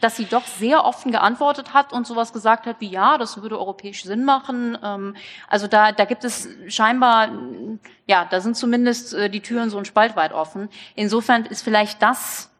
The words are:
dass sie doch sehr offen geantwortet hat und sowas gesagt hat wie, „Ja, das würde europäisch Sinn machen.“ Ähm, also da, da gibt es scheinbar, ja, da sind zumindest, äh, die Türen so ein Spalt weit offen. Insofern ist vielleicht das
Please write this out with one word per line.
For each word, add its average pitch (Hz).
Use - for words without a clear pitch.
dass 226
sie 233
doch 240
sehr 247
offen 247
geantwortet 247
hat 277
und 240
sowas 233
gesagt 226
hat 233
wie, 208
„Ja, 202
das 220
würde 214
europäisch 196
Sinn 208
machen.“ 254
Ähm, 202
also 208
da, 214
da 208
gibt 233
es 240
scheinbar, 226
ja, 185
da 185
sind 220
zumindest, 240
äh, 202
die 202
Türen 233
so 202
ein 202
Spalt 214
weit 160
offen. 190
Insofern 220
ist -
vielleicht 214
das -